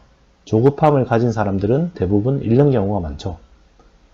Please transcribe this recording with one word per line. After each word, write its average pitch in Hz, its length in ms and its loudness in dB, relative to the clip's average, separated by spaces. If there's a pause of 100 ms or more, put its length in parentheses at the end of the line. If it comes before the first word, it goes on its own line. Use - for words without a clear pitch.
(440)
조급함을 135 600 2
가진 117 260 0
사람들은 107 640 -2
대부분 104 480 -2
잃는 135 280 2
경우가 104 300 0
많죠. 80 380 -10 (760)